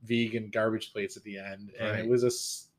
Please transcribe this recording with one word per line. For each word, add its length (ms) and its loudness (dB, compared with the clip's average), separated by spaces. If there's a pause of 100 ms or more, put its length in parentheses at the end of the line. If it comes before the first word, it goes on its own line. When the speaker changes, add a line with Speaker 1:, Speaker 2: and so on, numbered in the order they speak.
Speaker 1:
vegan 460 2
garbage 420 0
plates 240 -4
at 80 -16
the 140 -10
end, 320 -12 (100)
and 100 0 (100)
it 20 -2
Speaker 2:
Right. 80 -2
Speaker 1:
was 140 6
a 40 6
s-, 520 -4